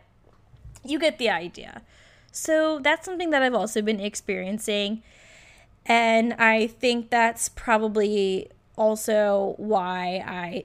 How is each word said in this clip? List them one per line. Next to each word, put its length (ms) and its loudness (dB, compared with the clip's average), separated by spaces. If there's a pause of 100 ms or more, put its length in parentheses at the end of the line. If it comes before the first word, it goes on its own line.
(840)
you 140 -4
get 200 2
the 120 0
idea. 520 -8 (500)
So 480 0
that's 260 0
something 240 -4
that 120 2
I've 120 2
also 260 -2
been 200 0
experiencing, 1000 -4 (840)
and 480 4
I 320 4
think 420 -2
that's 400 2
probably 1040 0 (260)
also 840 2
why 680 -2
I 380 -8